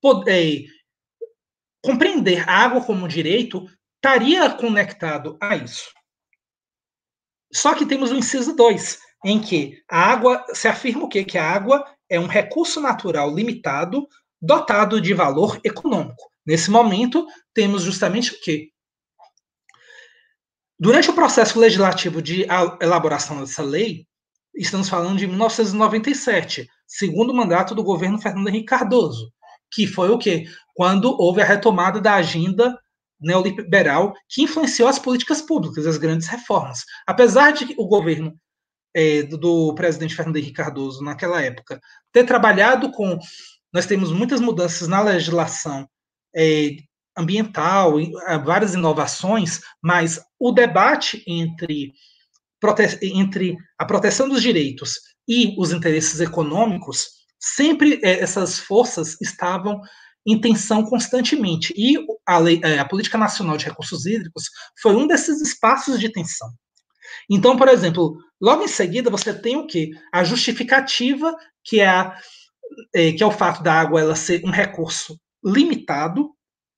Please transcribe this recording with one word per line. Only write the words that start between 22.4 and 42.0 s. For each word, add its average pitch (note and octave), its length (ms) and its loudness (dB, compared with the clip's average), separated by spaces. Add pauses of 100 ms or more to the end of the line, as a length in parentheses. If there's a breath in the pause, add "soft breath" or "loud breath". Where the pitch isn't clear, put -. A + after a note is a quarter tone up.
a-, F3 300 0
elaboração D#3 600 0
dessa C3+ 220 -10
lei, E3 440 -4 (480)
estamos F#3+ 340 -6
falando F#3 300 -2
de G3 80 -2
mil F#3 100 -4
novecentos A3 360 0
e G3+ 40 -4
noventa A3 340 0
e C#4+ 40 0
sete, A#3+ 540 -4 (180)
segundo G#3+ 480 -2
mandato F#3+ 400 0
do G#3+ 80 -4
governo F#3 380 -2
Fernando G3 280 -4
Henrique A3 180 -4
Cardoso, G3 680 0 (400 soft breath)
que G#3 140 -2
foi F#3 240 -2
o A#3+ 80 2
quê? E3 280 -2 (280 loud breath)
Quando G3 440 2
houve F3 220 4
a G3+ 40 6
retomada G3+ 560 2
da G#3 140 4
agenda F#3+ 640 0 (400)
neoliberal, F3+ 920 0 (160 loud breath)
que - 140 -2
influenciou D#4 440 0
as C4 120 2
políticas B3+ 420 -2
públicas, E3 460 -4
as D#3+ 100 0
grandes D#3+ 300 -2
reformas. F#3 580 -6 (220 loud breath)
Apesar A#3+ 440 6
de D4 280 -6
o G3 100 -4
governo, D#3+ 500 0 (560)
é, D#3 280 2
do, D3 160 -10
do D#3+ 360 0
presidente D#3+ 400 -4
Fernando D#3+ 220 -4
Henrique C#3+ 160 -6
Cardoso, C#3 500 -8
naquela D#3+ 380 -4
época, B2+ 400 -8 (320 soft breath)